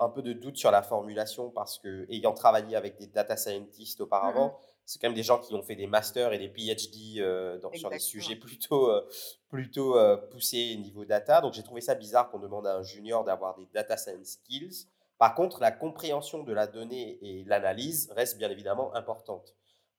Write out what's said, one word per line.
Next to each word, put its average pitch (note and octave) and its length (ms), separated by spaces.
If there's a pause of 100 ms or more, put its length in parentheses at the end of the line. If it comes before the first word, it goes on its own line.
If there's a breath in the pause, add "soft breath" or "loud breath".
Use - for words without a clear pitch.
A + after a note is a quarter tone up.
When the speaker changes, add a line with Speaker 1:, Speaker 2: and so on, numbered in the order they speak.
Speaker 1:
un A#2 80
peu C#3 140
de B2 100
doute B2 240
sur A#2 140
la G2+ 120
formulation G#2+ 680
parce G#2+ 280
que, F#2+ 320
ayant A2 240
travaillé A2 420
avec G2+ 220
des G2+ 100
data G#2+ 280
scientists G#2 640 (220)
Speaker 2:
Mmh G2+ 140
mh. C#3 140
Speaker 1:
auparavant, - 80 (260 loud breath)
c'est - 160
quand A#2+ 80
même A#2 80
des A2 80
gens A#2+ 160
qui - 140
ont G2 80
fait G#2+ 140
des G2 120
masters G#2+ 440
et G2+ 60
des F#2+ 100
P A2+ 140
H A2 300
D, A2 300
heu, F#2 400
dans, F#2 100
sur G2 180
des D3+ 80
Speaker 2:
Exactement. - 20
Speaker 1:
sujets - 360
<laughs> - 0
plutôt, - 540
heu, G2+ 160 (420 loud breath)
plutôt, C3 500
heu, G#2 320
poussés A#2+ 460
niveau G2+ 280
data. G#2+ 360
Donc, C#3+ 140
j'ai A2 100
trouvé A#2+ 160
ça C3 160
bizarre A2 340
qu'on G#2 100
demande G2+ 260
à F#2+ 100
un F#2+ 60
junior G#2 420
d'avoir F#2 320
des F#2 160
data G#2+ 240
science F#2+ 300 (180)
skills. D3+ 420 (320)
Par A2+ 160
contre, F3+ 260
la A2+ 100
compréhension D3+ 720
de A#2+ 80
la G#2 140
donnée A2+ 560
et F#2+ 220
l'analyse G2+ 680
reste A2 280
bien G#2 120
évidemment G2+ 440
importante. A2+ 600 (440)